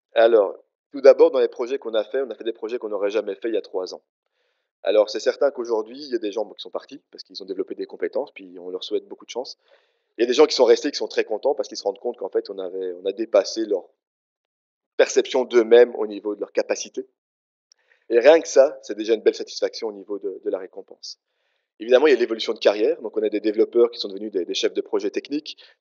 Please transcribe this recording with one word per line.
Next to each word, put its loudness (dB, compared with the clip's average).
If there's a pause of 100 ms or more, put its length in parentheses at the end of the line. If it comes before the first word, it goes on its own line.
(140)
Alors, 4 (340)
tout -12
d'abord, 8
dans -2
les 2
projets -8
qu'on -10
a 0
fait, -6
on -6
a -12
fait -16
des -4
projets -8
qu'on -10
n'aurait -2
jamais -4
fait -8
il -2
y -2
a -4
trois -8
ans. -18 (800)
Alors, 4
c'est -6
certain 0
qu'aujourd'hui, -4
il -18
y -2
a -2
des -6
gens, -4
bon, -12
qui -20
sont -18
partis -12 (100)
parce -20
qu'ils -20
ont -16
développé -8
des -10
compétences, -8
puis -20
on -16
leur -10
souhaite -6
beaucoup -20
de -20
chance. -12 (600)
Il -2
y 4
a 4
des -2
gens 6
qui -6
sont 4
restés, 4
qui -10
sont -8
très -4
contents -4
parce -8
qu'ils -14
se -12
rendent -4
compte -8
qu'en -10
fait, -6
on -12
avait, -8
on -14
a -2
dépassé 0
leur -2 (1120)
perception 2
d'eux-mêmes 6
au -4
niveau -8
de -12
leur -10
capacité. -6 (1040)
Et 4
rien 8
que -6
ça, 4
c'est -12
déjà -2
une -2
belle 2
satisfaction -8
au -8
niveau -12
de, -10
de -6
la -6
récompense. -18 (600)
Évidemment, 4
il 4
y 6
a -6
l'évolution -4
de -10
carrière. 0
Donc, -12
on 0
a 0
des -2
développeurs 2
qui -14
sont -10
devenus -12
des, -4
des -8
chefs -4
de -4
projet -4
techniques. -8 (240)